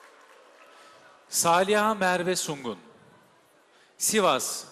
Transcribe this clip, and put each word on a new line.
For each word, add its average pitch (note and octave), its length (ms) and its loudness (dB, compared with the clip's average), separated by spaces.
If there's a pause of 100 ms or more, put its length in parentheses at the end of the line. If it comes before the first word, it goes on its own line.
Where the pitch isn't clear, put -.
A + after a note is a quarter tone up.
(1300)
Saliha G3 640 2
Merve F3+ 420 -2
Sungun, C3+ 440 -8 (1200)
Sivas F3 760 0